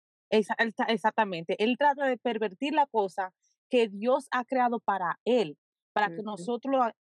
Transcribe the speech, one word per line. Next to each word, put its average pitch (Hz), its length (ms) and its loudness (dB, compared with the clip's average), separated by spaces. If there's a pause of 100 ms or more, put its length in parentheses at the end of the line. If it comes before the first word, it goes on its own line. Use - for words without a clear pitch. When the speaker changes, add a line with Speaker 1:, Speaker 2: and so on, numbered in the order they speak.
(300)
Speaker 1:
Esa-, 220 280 0
él 220 160 -2
ta-, 240 100 -4
exactamente. 196 800 -2
Él 240 160 2
trata 285 280 2
de 254 120 0
pervertir 233 560 -4
la 285 120 4
cosa 196 460 -4 (360)
que 233 200 2
Dios 240 420 -2
ha 247 140 -2
creado 247 360 0
para 180 440 -2
él, 202 340 2 (340)
para 208 160 2
que 170 120 -10
Speaker 2:
Ujú. 208 100 -8
Speaker 1:
nosotros 226 440 -4
lo, 240 160 4 (120)